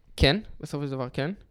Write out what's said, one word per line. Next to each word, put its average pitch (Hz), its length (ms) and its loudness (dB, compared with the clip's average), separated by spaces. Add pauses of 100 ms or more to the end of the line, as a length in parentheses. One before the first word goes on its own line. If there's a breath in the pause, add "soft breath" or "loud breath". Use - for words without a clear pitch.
(160)
כן, 143 240 6 (200)
בסופו 147 240 -4
של 135 60 -2
דבר 131 220 -2
כן. 143 180 -2 (200)